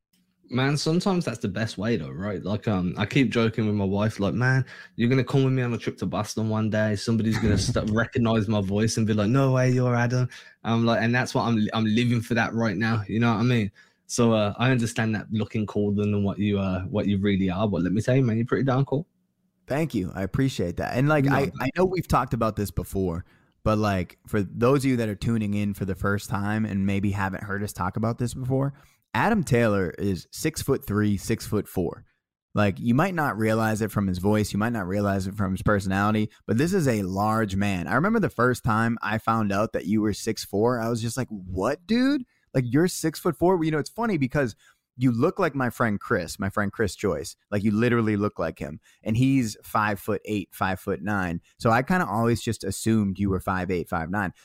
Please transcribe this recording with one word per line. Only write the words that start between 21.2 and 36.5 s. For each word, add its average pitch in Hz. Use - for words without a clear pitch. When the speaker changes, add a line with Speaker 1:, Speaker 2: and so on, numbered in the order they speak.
Speaker 1:
No. 139
Speaker 2:
I, 135
I 131
know 175
we've 185
talked 127
about 110
this 101
before, 92
but, 107
like, 98
for 107
those 120
of 135
you 127
that 113
are 104
tuning 110
in 104
for 101
the 95
first 101
time 104
and 98
maybe 98
haven't 95
heard 101
us 104
talk -
about 113
this 120
before, 135
Adam 185
Taylor 104
is 95
six-foot-three, 104
six-foot-four. -
Like, 101
you 117
might 180
not 139
realize 110
it 107
from 101
his 90
voice. 104
You 98
might 117
not 101
realize 98
it 98
from 98
his 95
personality, 104
but 110